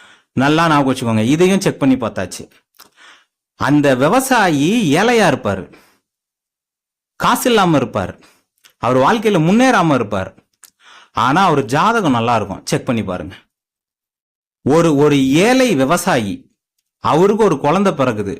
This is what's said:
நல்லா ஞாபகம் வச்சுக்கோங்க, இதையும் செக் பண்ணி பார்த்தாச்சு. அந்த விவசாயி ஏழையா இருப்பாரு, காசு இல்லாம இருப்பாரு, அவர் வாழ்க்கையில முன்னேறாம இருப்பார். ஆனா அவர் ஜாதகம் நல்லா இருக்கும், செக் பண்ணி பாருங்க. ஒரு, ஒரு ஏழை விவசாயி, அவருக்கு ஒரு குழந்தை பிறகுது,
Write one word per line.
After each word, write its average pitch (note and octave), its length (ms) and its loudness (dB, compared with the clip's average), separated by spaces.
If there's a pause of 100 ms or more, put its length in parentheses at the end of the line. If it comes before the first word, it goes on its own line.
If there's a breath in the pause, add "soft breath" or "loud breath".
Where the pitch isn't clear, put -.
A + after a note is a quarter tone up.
(360 loud breath)
நல்லா D3 300 0
ஞாபகம் D3 240 2
வச்சுக்கோங்க, A2+ 380 -2
இதையும் F#3 360 2
செக் D3 180 -4
பண்ணி C3 160 2
பார்த்தாச்சு. G#2 460 -8 (1160 soft breath)
அந்த C#3+ 360 2
விவசாயி F3 720 0 (240)
ஏழையா G#3+ 340 2
இருப்பாரு, G#2 360 -4 (1600 soft breath)
காசு B3 280 -2
இல்லாம F#3+ 320 2
இருப்பாரு, G#2+ 340 -6 (680 soft breath)
அவர் B2+ 180 0
வாழ்க்கையில G3+ 420 2
முன்னேறாம F#3 540 2
இருப்பார். G2+ 360 -4 (840 soft breath)
ஆனா C3 280 2
அவர் D3 220 0
ஜாதகம் E3+ 500 0
நல்லா A2+ 180 0
இருக்கும், G2 300 -6
செக் - 220 -6
பண்ணி A2+ 180 -4
பாருங்க. F#2 300 -10 (1300)
ஒரு, E3 320 2
ஒரு D3 200 4 (220)
ஏழை B3+ 360 2
விவசாயி, C3+ 580 -2 (720)
அவருக்கு F#3+ 420 2
ஒரு E3+ 140 2
குழந்தை F#3 340 0
பிறகுது, A2 460 -2